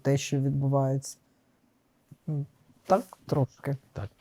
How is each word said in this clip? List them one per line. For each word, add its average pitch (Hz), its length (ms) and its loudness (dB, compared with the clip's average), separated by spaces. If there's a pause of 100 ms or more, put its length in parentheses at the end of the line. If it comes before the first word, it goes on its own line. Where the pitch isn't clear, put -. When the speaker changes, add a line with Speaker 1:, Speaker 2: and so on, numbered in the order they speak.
Speaker 1:
те, 139 140 2
що 139 200 -2
відбувається. 139 840 0 (1080)
М. 147 180 -2 (400)
Так, 196 160 4 (240)
трошки. 139 500 -2 (160)
Speaker 2:
Так. - 160 -10 (120)